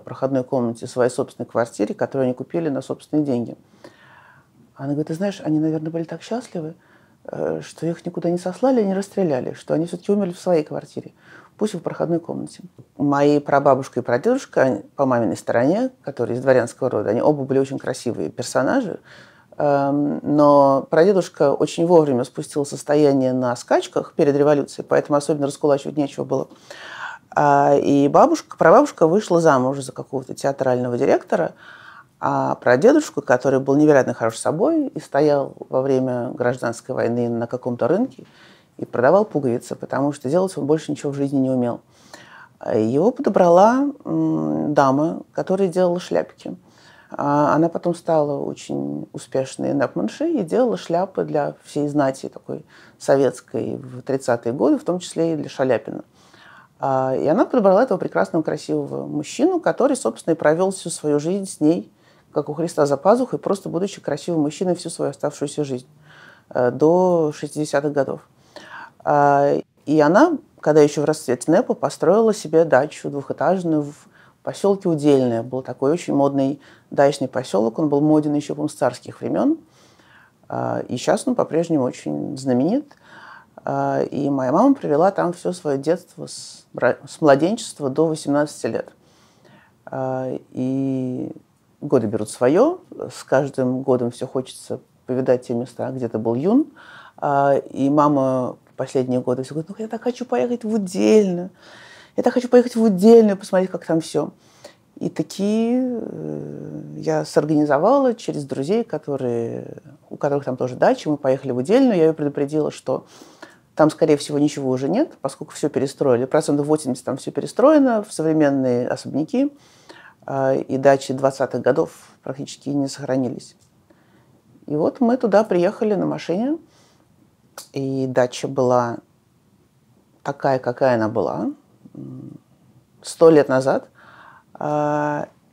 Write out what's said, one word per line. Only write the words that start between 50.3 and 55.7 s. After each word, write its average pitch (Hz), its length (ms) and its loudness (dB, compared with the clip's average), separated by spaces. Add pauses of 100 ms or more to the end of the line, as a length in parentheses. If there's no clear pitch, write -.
и - 20 -4
делала 190 340 0
шляпы 175 480 -4
для 151 380 -4
всей 147 260 -4
знати 139 400 -2
такой - 360 -12 (340)
советской 123 800 0
в 127 260 -14
тридцатые 123 500 -2
годы, 233 260 2
в - 60 -10
том 175 140 -2
числе 165 360 -4
и - 20 -4
для 143 120 -8
Шаляпина. - 540 -2 (800)